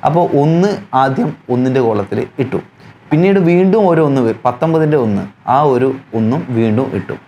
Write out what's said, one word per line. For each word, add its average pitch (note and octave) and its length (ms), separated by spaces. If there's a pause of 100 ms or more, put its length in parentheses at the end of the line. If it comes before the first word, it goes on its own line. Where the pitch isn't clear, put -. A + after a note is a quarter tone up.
അപ്പോൾ E3 160 (180)
ഒന്ന് F3 300 (300)
ആദ്യം C#3 280 (240)
ഒന്നിൻ്റെ B2+ 320
കോളത്തിൽ G#2 320 (260)
ഇട്ടു, - 160 (500)
പിന്നീട് F#3+ 300 (100)
വീണ്ടും F#3+ 320 (100)
ഒരു D#3+ 160
ഒന്ന് C3+ 180
വരും, A2 220
പത്തൊമ്പതിൻ്റെ D#3 580
ഒന്ന്, G2 160 (320)
ആ C#3 60 (140)
ഒരു C3 160 (280)
ഒന്നും A#2 240 (160)
വീണ്ടും A2+ 300 (100)
ഇട്ടു. - 180 (100)